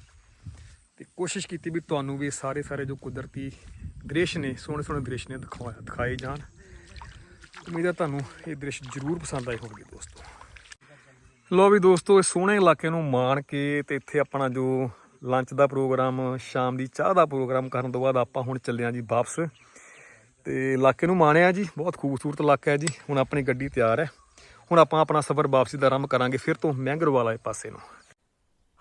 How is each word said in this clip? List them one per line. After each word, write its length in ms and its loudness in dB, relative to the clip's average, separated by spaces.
ਤੇ 80 -20
ਕੋਸ਼ਿਸ਼ 300 -4
ਕੀਤੀ 220 -8
ਵੀ 100 -4
ਤੁਹਾਨੂੰ 380 -4
ਵੀ 120 -4
ਸਾਰੇ 320 -6
ਸਾਰੇ 240 -6
ਜੋ 100 -8
ਕੁਦਰਤੀ 560 -12
ਦ੍ਰਿਸ਼ 320 0
ਨੇ, 180 -4
ਸੋਹਣੇ 280 -8
ਸੋਹਣੇ 180 -6
ਦ੍ਰਿਸ਼ 280 -8
ਨੇ 80 -10
ਦਿਖਾਇਆ, 440 -12
ਦਿਖਾਏ 340 -6
ਜਾਣ। 220 -8
ਉਮੀਦ 180 -4
ਹੈ 60 2
ਤੁਹਾਨੂੰ 300 -2
ਇਹ 80 -8
ਦ੍ਰਿਸ਼ 280 -10
ਜ਼ਰੂਰ 360 -6
ਪਸੰਦ 300 -8
ਆਏ 80 -4
ਹੋਣਗੇ 340 -14
ਦੋਸਤੋ। 320 -20
ਲਓ 140 10
ਵੀ 100 8
ਦੋਸਤੋ, 400 6
ਇਸ 80 4
ਸੋਹਣੇ 280 2
ਇਲਾਕੇ 340 4
ਨੂੰ 140 -2
ਮਾਣ 380 2
ਕੇ 460 -2
ਤੇ 80 -4
ਇੱਥੇ 240 -2
ਆਪਣਾ 300 0
ਜੋ 400 0
ਲੰਚ 300 -2
ਦਾ 140 -10
ਪ੍ਰੋਗਰਾਮ, 720 -2
ਸ਼ਾਮ 400 -4
ਦੀ 100 -6
ਚਾਹ 260 0
ਦਾ 120 6
ਪ੍ਰੋਗਰਾਮ 440 -2
ਕਰਨ 220 -4
ਤੋਂ 100 -4
ਬਾਅਦ 160 2
ਆਪਾਂ 260 -2
ਹੁਣ 160 -6
ਚੱਲੇ 240 -4
ਹਾਂ 80 -2
ਜੀ 100 -6
ਵਾਪਸ। 380 -2
ਤੇ 300 -2
ਇਲਾਕੇ 340 4
ਨੂੰ 100 4
ਮਾਣਿਆ 340 8
ਜੀ, 140 -2
ਬਹੁਤ 200 -4
ਖੂਬਸੂਰਤ 440 -4
ਇਲਾਕਾ 300 4
ਹੈ 60 4
ਜੀ। 100 -4
ਹੁਣ 80 0
ਆਪਣੀ 240 0
ਗੱਡੀ 280 -2
ਤਿਆਰ 300 2
ਹੈ, 100 -2
ਹੁਣ 80 6
ਆਪਾਂ 220 6
ਆਪਣਾ 200 2
ਸਫ਼ਰ 260 0
ਵਾਪਸੀ 300 2
ਦਾ 100 4
ਆਰੰਭ 200 2
ਕਰਾਂਗੇ 300 0
ਫਿਰ 180 -2
ਤੋਂ 180 -2
ਮੈਂਗਰੋਵ 400 0
ਵਾਲੇ 240 2
ਪਾਸੇ 340 -8
ਨੂੰ। 80 -16